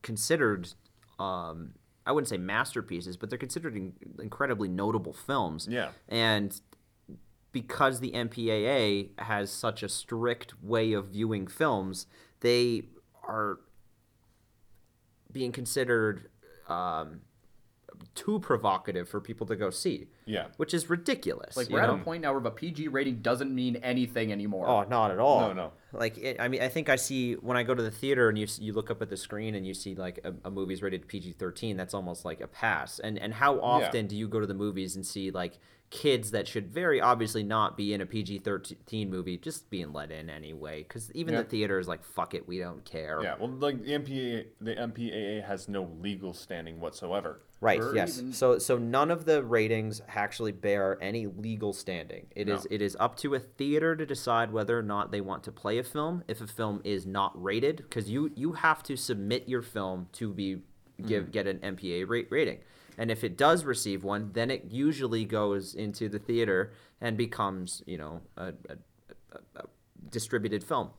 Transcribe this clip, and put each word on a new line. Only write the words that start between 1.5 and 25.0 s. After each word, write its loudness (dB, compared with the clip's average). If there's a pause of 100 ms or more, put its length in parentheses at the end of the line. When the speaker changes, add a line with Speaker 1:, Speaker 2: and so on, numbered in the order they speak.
Speaker 1:
I 2
wouldn't 2
say -2
masterpieces, -2
but -8
they're -4
considered -6
in-, -6 (280)
incredibly 0
notable 0
films. -2
Speaker 2:
Yeah. -2 (180)
Speaker 1:
And 2 (960)
because 2
the -4
M 0
P -2
A 2
A 2
has -2
such -4
a -6
strict -2
way 4
of 0
viewing 0
films, 0 (340)
they 4 (420)
are -2 (1700)
being -2
considered, 2 (400)
um, -2 (920)
too 0
provocative 0
for -4
people -8
to -2
go 0
see. -2 (180)
Speaker 2:
Yeah. -2 (120)
Speaker 1:
Which 0
is -2
ridiculous, -2
Speaker 3:
Like, 0
Speaker 1:
you 0
Speaker 3:
we're 6
at 6
Speaker 1:
know? 4
Speaker 3:
a -2
point -4
now 2
where 0
the 0
P -6
G -4
rating 2
doesn't 2
mean 0
anything 0
anymore. 0
Speaker 1:
Oh, 6
not 4